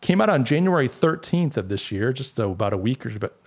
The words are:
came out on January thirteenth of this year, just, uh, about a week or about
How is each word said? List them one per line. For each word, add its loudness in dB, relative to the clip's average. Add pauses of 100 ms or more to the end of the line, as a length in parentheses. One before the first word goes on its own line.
came 2
out 4
on 2
January 2
thirteenth 0
of -4
this -6
year, 0
just, -6
uh, 0
about -2
a -2
week -2
or -6
about -6 (140)